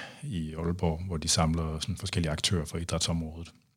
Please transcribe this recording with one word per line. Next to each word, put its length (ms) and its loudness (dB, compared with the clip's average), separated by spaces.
i 320 -4
Aalborg, 520 2
hvor 100 -2
de 120 -2
samler 520 4
sådan 160 -2
forskellige 360 0
aktører 320 2
fra 140 -6
idrætsområdet. 720 -2